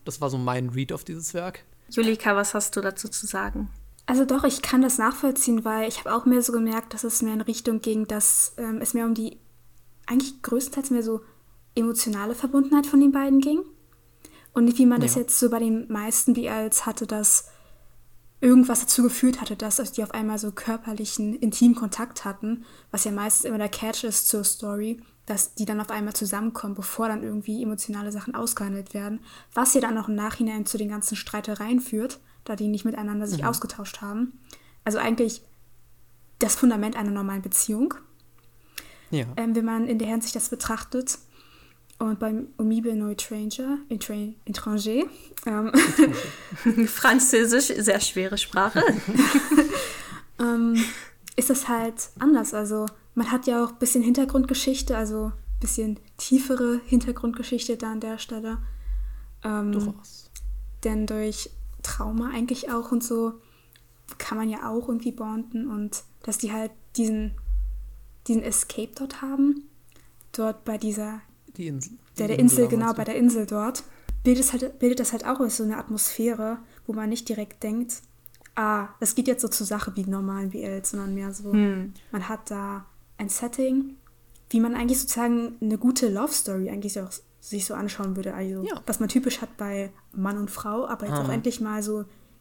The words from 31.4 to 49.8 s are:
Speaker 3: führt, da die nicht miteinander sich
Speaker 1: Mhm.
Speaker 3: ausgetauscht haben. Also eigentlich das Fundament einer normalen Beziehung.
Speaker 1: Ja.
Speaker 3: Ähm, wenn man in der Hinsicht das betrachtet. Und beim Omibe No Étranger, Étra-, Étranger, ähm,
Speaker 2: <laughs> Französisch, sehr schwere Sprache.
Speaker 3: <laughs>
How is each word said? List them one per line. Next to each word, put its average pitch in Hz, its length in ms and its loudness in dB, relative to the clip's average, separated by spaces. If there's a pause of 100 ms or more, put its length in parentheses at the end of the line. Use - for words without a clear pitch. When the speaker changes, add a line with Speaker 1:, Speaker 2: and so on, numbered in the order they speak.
Speaker 3:
führt, 220 380 -4 (260)
da 214 100 -6
die 208 140 -2
nicht 208 160 0
miteinander 208 420 -2
sich 175 140 -2
Speaker 1:
Mhm. - 60 0
Speaker 3:
ausgetauscht - 540 -6
haben. 220 380 -4 (460)
Also 214 140 0
eigentlich 226 420 0 (1000)
das 214 160 2
Fundament 220 400 2
einer 208 160 -2
normalen 196 300 -4
Beziehung. 214 540 0 (1160)
Speaker 1:
Ja. 143 140 0 (100)
Speaker 3:
Ähm, 226 200 -2
wenn 226 100 0
man 226 220 0
in 233 120 0
der 220 80 -2
Hinsicht 226 280 -4
das 233 140 -4
betrachtet. 247 680 -4 (840)
Und 220 200 -2
beim 220 300 -4 (100)
Omibe 226 360 2
No 208 120 0
Étranger, 214 720 -4 (100)
Étra-, 208 460 -6 (100)
Étranger, 214 640 0 (400)
ähm, 214 260 -2
Speaker 2:
<laughs> 233 1120 4
Französisch, 240 880 6
sehr 208 240 2
schwere 190 380 -2
Sprache. 202 460 2 (800)
Speaker 3:
<laughs> - 760 -6